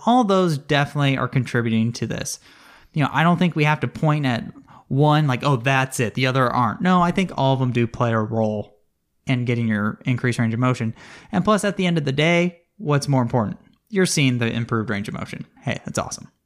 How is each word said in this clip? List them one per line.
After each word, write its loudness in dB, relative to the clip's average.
All 4
those 2
definitely 0
are -2
contributing 0
to -6
this. -8
You 0
know, 0
I 0
don't 4
think 0
we 2
have 2
to -2
point 0
at -2
one, 4
like, -2
"Oh, 2
that's 0
it, 0
the 0
other 2
aren't." 0
No, 4
I 4
think -2
all 2
of 0
them 0
do 2
play -2
a 2
role -4
in -2
getting 0
your -2
increased 0
range 0
of -2
motion. 0
And 0
plus, 2
at -2
the 0
end 0
of -2
the 0
day, 0
what's -2
more 2
important? -2
You're 2
seeing 2
the -2
improved -2
range -4
of -8
motion. -10
Hey, -6
that's -6
awesome. -8